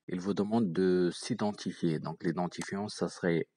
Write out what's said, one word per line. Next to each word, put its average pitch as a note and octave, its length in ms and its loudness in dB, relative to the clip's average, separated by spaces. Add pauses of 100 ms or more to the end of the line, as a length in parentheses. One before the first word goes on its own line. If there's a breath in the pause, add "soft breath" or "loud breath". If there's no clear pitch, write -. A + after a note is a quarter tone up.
il F2+ 100 -2
vous F#2+ 140 0
demande G#2 400 2
de F2+ 400 4
s'identifier. F#2+ 880 -2
Donc, D2+ 260 -8
l'identifiant, F2+ 640 -2
ça G#2 220 -2
serait E2+ 460 0